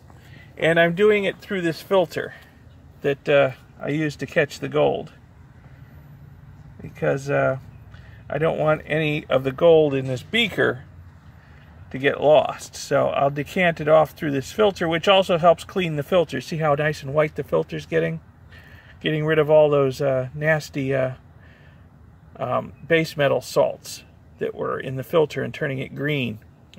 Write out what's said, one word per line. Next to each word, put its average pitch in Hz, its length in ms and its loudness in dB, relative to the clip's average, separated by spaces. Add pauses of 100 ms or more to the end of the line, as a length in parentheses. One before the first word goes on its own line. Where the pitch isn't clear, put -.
(560)
and 165 240 2
I'm 170 140 4
doing 208 300 2
it - 140 -4
through 196 220 -6
this 165 220 -4
filter - 520 -2 (680)
that, 143 260 -4
uh, 139 220 4 (280)
I - 120 -6
use 151 260 -4
to - 100 -8
catch - 320 -2
the 139 100 -8
gold, 143 440 -2 (1700)
because, 139 480 -4
uh, 135 300 0 (720)
I 143 80 -4
don't 156 200 0
want 156 280 0
any 151 400 -2
of 135 180 0
the 135 80 -2
gold 156 400 6
in 131 140 -2
this 127 160 -6
beaker 135 600 0 (1080)
to 135 80 -10
get 135 240 0
lost. - 520 2
So 135 340 0
I'll 135 200 0
decant 160 540 -2
it 147 60 -2
off 156 240 4
through 156 180 -6
this 135 200 -4
filter, 196 380 0
which 165 200 0
also 190 280 4
helps 165 260 4
clean 170 340 -4
the 143 60 -4
filter. 165 380 0
See - 160 -10
how 151 180 2
nice 147 280 -2
and 139 100 -10
white 156 220 0
the 139 100 -8
filter's 160 400 -4
getting? 165 360 -2 (800)
Getting 156 260 -2
rid 156 120 4
of 147 120 2
all 151 180 8
those, 139 320 2
uh, 131 320 0
nasty, 147 600 -2
uh, 131 180 -2 (1200)
um, 123 360 -4 (140)
base 160 300 0
metal 135 240 2
salts - 640 -4 (340)
that - 160 -6
were 131 240 -6
in 131 180 -8
the 131 60 -8
filter 147 400 0
and 123 120 -8
turning 135 240 -6
it 131 160 -10
green. 135 440 -4 (400)